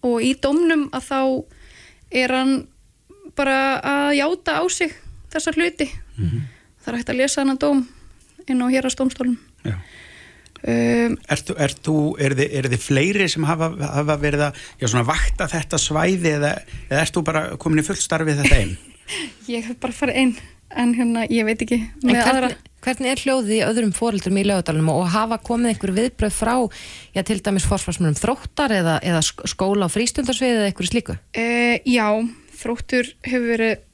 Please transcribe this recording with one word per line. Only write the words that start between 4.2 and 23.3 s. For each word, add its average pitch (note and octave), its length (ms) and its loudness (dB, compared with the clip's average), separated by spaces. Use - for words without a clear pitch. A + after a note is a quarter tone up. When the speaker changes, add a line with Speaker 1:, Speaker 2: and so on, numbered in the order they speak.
Speaker 1:
á E4+ 140 0
sig D#4+ 220 -2
þessa D#4 240 -2
hluti. E4 360 -2
Speaker 2:
Mhm. D3 240 0
Speaker 1:
Það - 40 -6
er A#3 80 -4
hægt A#3+ 140 -6
að C4 60 0
lesa C#4 280 0
þennan C4+ 140 2
dóm C#4 280 2
inn B3+ 140 2
á B3 60 2
héraðsdómstólnum. C4 680 0
Speaker 2:
Já. G#2 100 -2
Speaker 1:
Um, A#3 540 2
Speaker 2:
Ert - 160 -4
þú, E3 120 -4
ert C#3+ 240 0
þú, D#3 120 0
eru C#3 140 2
þið, C#3+ 180 0
eru C3 160 -2
þið A#2+ 160 0
fleiri F3+ 460 2
sem D#3+ 140 -2
hafa, D#3+ 260 0
hafa D3 380 0
verið D3 220 0
að, C3+ 40 -12
já, B2+ 100 0
svona A#2+ 180 2
vakta D#3+ 420 0
þetta E3 320 -2
svæði E3 560 2
eða, D3 140 2
eða C#3 100 2
ert - 140 -2
þú E3+ 100 0
bara D#3 320 -2
komin D#3 240 2
í D3+ 60 0
fullt - 160 -4
starf D#3+ 260 -2
við C#3+ 140 0
þetta C#3 160 8
einn? F2 180 0
Speaker 1:
<laughs> D4 380 -10
Ég A#3 160 -6
hef A#3+ 160 -10
bara B3 120 -4
farið - 240 -2
einn, B3+ 180 4
en A#3+ 180 2
hérna, A#3 360 2
ég A3+ 160 2
veit A3 160 0
ekki A#3+ 180 0
Speaker 3:
En A#3+ 300 -2
Speaker 1:
með A#3+ 120 6
Speaker 3:
hvernig, B3+ 220 4
Speaker 1:
aðra. B3 120 -2
Speaker 3:
hvernig B3+ 280 -2
er C4+ 60 0
hljóðið B3+ 400 0